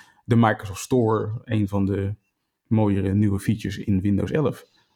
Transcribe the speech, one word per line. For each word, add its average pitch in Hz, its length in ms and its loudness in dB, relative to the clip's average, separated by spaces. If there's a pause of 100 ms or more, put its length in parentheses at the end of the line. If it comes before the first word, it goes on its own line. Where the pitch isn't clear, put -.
(240)
de 117 120 2
Microsoft 107 440 2
Store 110 640 0
een 107 240 0
van 98 160 0
de 98 300 -2 (520)
mooiere 98 480 2
nieuwe 101 240 2
features 104 400 -4
in 95 220 0
Windows 95 300 0
elf. - 340 -2 (320)